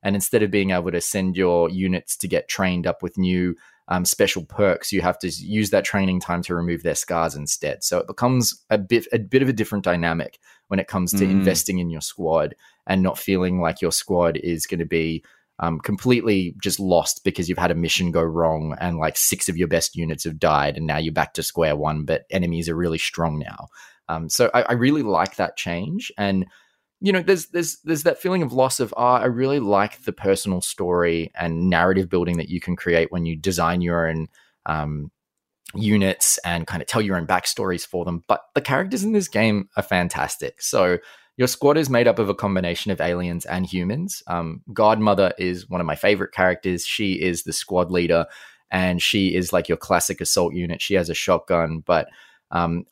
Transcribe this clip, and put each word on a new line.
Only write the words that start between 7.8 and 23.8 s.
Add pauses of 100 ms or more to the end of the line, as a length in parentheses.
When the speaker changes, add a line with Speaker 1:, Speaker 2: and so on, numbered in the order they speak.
Speaker 1:
So
it
becomes
a
bit,
a
bit
of
a
different
dynamic (260)
when
it
comes
to
Speaker 2:
Mm.
Speaker 1:
investing
in
your
squad (320)
and
not
feeling
like
your
squad
is
gonna
be, (360)
um,
completely
just
lost
because
you've
had
a
mission
go
wrong
and,
like,
six
of
your
best
units
have
died
and
now
you're
back
to
square
one,
but
enemies
are
really
strong
now. (400)